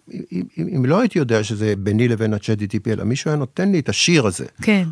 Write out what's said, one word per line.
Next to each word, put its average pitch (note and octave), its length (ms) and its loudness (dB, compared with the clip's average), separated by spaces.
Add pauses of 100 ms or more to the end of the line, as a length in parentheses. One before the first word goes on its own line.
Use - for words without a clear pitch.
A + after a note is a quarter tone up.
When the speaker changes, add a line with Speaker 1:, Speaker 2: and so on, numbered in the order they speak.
(120)
Speaker 1:
אם, - 300 -8 (160)
אם, E3 80 -4 (100)
אם C3 80 2
לא D#3 160 4
הייתי A3+ 180 0
יודע A2+ 260 2
שזה G#2+ 340 0
ביני G#2+ 300 2
לבין A2 260 0
ה-chat G#2+ 240 -2
G G2+ 140 -4
T - 20 -6 (120)
P, A2 60 0
אלא G2+ 120 -4
מישהו B2+ 260 -2
היה D3+ 80 0
נותן F3+ 340 -2
לי F3+ 60 2
את C#3 100 -2
השיר D3 380 2
הזה, F2+ 200 -2 (160)
Speaker 2:
כן. G3+ 300 2